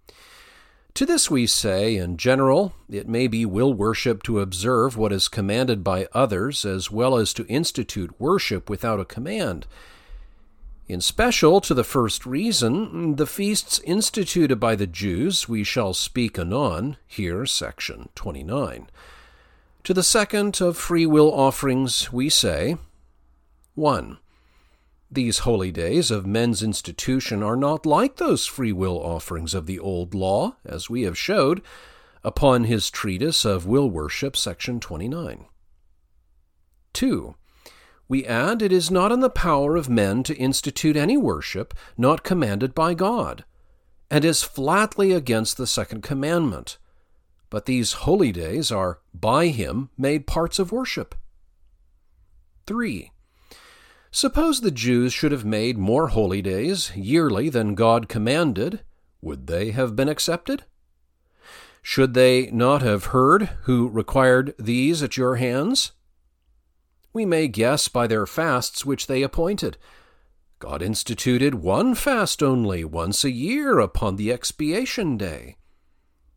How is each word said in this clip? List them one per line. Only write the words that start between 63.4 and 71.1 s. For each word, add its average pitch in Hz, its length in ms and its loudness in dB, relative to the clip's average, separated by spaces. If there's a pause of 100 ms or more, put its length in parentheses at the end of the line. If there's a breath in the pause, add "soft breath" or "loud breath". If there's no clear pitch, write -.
who 123 260 2
required 127 720 2
these 127 420 0
at 123 140 -4
your 127 200 0
hands? 131 540 0 (1200)
We 226 120 -2
may 160 240 2
guess 117 400 2
by 120 200 0
their 107 180 0
fasts 147 580 -2
which 135 220 -4
they 135 160 0
appointed. 165 560 -2 (800 soft breath)
God 73 240 -8
instituted 123 720 0